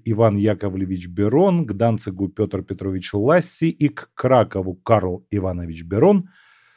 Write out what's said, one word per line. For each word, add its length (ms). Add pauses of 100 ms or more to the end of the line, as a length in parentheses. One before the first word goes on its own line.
Иван 320
Яковлевич 680
Берон, 600
к 60
Данцигу 560
Петр 320
Петрович 540
Ласси 560
и 180
к 240
Кракову 600
Карл 560
Иванович 540
Берон, 440 (480)